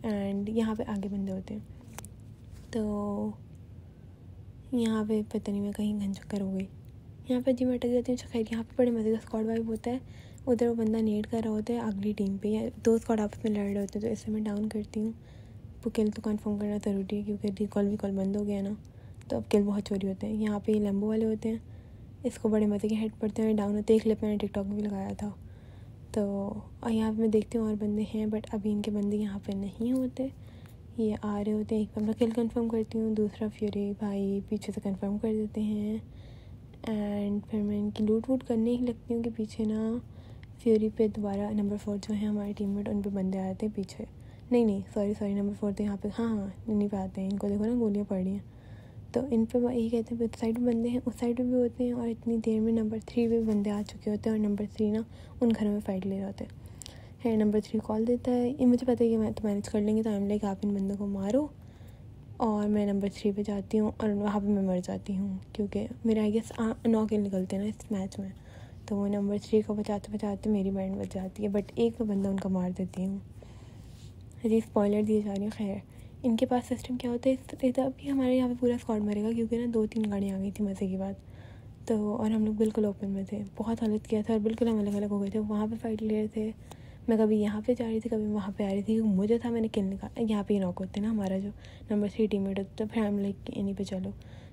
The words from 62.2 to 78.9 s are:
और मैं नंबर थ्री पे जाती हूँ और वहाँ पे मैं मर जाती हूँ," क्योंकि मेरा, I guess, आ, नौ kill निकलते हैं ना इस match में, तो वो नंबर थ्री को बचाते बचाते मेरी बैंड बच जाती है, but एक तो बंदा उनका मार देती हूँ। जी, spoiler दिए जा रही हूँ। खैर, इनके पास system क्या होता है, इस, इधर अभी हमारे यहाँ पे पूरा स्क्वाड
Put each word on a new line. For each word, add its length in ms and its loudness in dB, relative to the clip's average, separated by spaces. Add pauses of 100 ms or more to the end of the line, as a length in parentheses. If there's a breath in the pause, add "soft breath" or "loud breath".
और 280 2
मैं 200 4
नंबर 220 2
थ्री 220 0
पे 120 -2
जाती 340 -2
हूँ 240 2
और 120 2
वहाँ 280 2
पे 60 0
मैं 160 4
मर 160 2
जाती 360 -4
हूँ," 260 -2 (140)
क्योंकि 320 -2 (180)
मेरा, 180 4
I 80 4
guess, 280 -2
आ, 140 2 (140)
नौ 180 6
kill 160 2
निकलते 340 0
हैं 80 -2
ना 60 0
इस 220 -8
match 280 -2
में, 140 -6 (540 loud breath)
तो 80 0
वो 120 2
नंबर 320 0
थ्री 220 6
को 140 0
बचाते 380 -2
बचाते 360 -2
मेरी 220 4
बैंड 240 0
बच 180 -4
जाती 300 -4
है, 60 2
but 300 0
एक 160 4
तो 100 0
बंदा 240 2
उनका 200 0
मार 220 2
देती 320 -2
हूँ। 180 -2 (1200 loud breath)
जी, 160 6
spoiler 420 4
दिए 180 4
जा 120 -2
रही 100 -2
हूँ। 80 -2
खैर, 300 -4 (440 loud breath)
इनके 200 4
पास 200 2
system 320 -4
क्या 140 -2
होता 180 2
है, 60 6
इस, 280 -8
इधर 200 4
अभी 240 -4
हमारे 300 4
यहाँ 120 4
पे 60 0
पूरा 220 2
स्क्वाड 240 0